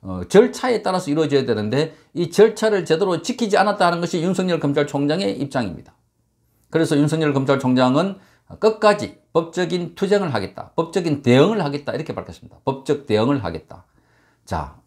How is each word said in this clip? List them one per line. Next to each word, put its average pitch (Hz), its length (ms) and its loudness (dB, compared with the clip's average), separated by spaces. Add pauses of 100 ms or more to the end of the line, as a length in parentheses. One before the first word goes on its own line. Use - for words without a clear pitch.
어, 92 280 -10
절차에 247 540 2
따라서 180 280 -2
이루어져야 143 340 0
되는데 117 500 -2 (200)
이 165 160 -4
절차를 214 540 2
제대로 170 360 0
지키지 226 360 -2
않았다는 185 440 2
것이 170 220 -2
윤석열 180 380 0
검찰총장의 147 800 -2
입장입니다. 117 560 -6 (760)
그래서 160 260 0
윤석열 151 360 2
검찰총장은 135 840 2 (440)
끝까지 214 580 2 (140)
법적인 170 640 -2
투쟁을 190 380 0
하겠다, 98 420 -6
법적인 165 480 -2
대응을 165 420 4
하겠다 143 280 -6
이렇게 139 220 -8
밝혔습니다. - 500 -16
법적 139 420 -4
대응을 113 380 0
하겠다. 85 400 -10 (600)
자, 78 420 -8